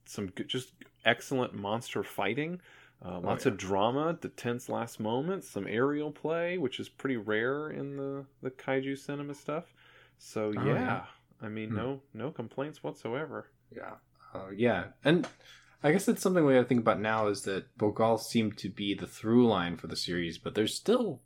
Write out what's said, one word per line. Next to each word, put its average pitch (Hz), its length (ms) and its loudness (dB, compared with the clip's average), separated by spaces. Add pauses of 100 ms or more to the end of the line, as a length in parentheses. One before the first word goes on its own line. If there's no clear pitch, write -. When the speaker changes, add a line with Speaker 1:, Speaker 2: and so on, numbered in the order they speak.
Speaker 1:
some 98 300 -6
g-, - 80 -4
just - 280 -6 (320)
excellent 123 500 0
monster 107 480 -4
fighting, 147 580 -4 (440)
uh, 90 120 -8
Speaker 2:
Oh, 87 40 -8
Speaker 1:
lots 92 240 -2
Speaker 2:
yeah. 127 80 4
Speaker 1:
of 92 60 -6
drama, 117 600 2
the 95 120 -8
tense 120 400 -6
last 113 280 -6
moments, 135 520 -4
some 101 160 -6
aerial 147 440 0
play, 170 460 -4
which 151 240 -2
is - 80 -8
pretty 131 300 -2
rare 117 500 0
in 139 300 -8
the, 139 260 -6 (160)
the 131 100 -4
kaiju 135 460 -2
cinema 143 380 -8
stuff. 156 320 -6 (500)
So 107 400 -4
Speaker 2:
Oh, 120 80 -2
Speaker 1:
yeah, 139 100 4
Speaker 2:
yeah. 139 300 -2 (380)
Speaker 1:
I 113 80 -8
mean, 110 180 -8
Speaker 2:
Hmm. 110 80 -2
Speaker 1:
no, 135 260 -4 (120)
no 113 160 -6
complaints 135 520 -10
whatsoever. 123 680 -8 (200)
Speaker 2:
Yeah. - 260 -14 (360)
Uh, 95 240 -10
yeah, 104 280 4 (200)
and 160 240 4 (540)
I 147 100 6
guess 190 140 2
that's 214 160 2
something 185 240 4
we 135 80 8
gotta 127 100 8
think 123 160 4
about 107 180 4
now 110 280 2
is 101 160 0
that 95 340 -4
Bogal 110 420 4
seemed 110 400 0
to 98 120 -6
be 101 240 -2
the 87 120 -8
through 117 400 6
line 87 300 2
for 82 120 -10
the 78 80 -8
series, 85 420 -4
but - 160 -6
there's 107 200 2
still 208 520 0